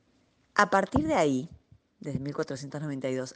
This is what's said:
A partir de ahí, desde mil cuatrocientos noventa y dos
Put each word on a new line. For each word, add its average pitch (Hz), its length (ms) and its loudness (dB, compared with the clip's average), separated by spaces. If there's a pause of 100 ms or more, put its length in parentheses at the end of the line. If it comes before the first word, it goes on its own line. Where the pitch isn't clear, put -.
(540)
A 208 160 6
partir 254 380 2
de 311 60 2
ahí, 151 340 2 (500)
desde 131 220 -6
mil 139 120 -6
cuatrocientos 143 480 -8
noventa 139 280 -6
y 131 80 -2
dos 131 200 -6